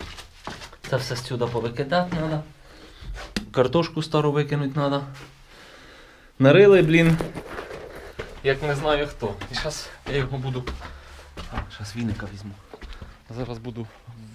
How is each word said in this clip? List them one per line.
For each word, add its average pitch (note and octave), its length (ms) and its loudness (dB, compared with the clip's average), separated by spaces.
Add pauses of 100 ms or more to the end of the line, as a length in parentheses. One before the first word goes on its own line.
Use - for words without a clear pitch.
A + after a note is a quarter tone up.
(920)
Це C3+ 60 2
все B2 200 -4
сюди A#2+ 300 -4
повикидати C#3+ 720 -2
треба. D#3 260 -2 (1120)
Картошку D3+ 500 2
стару D3+ 300 2
викинути C#3+ 420 0
треба. C#3 280 0 (1400)
Нарили, F#3 440 10
блін, E3 360 6 (1300)
як C3+ 180 2
не D3 120 0
знаю D3 320 2
хто. G#2+ 280 -6 (180)
І - 20 -10
щас - 340 -6 (220)
я C3+ 60 0
його C3+ 220 -2
буду, B2+ 260 -4 (880)
а, - 40 -6 (180)
щас G#2 220 -12
віника A2 380 -4
візьму. G2 180 -14 (800)
Зараз A#2 280 -8
буду, A2+ 280 -10 (480)